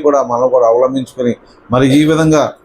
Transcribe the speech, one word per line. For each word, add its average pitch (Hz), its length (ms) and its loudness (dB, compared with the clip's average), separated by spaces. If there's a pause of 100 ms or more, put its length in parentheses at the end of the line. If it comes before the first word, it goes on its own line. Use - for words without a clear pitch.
కూడా 143 180 2
మనం 120 320 -2
కూడా 120 120 2
అవలంబించుకొని 127 680 -2 (360)
మరి 127 180 0 (120)
ఈ - 60 4
విధంగా 156 380 2 (220)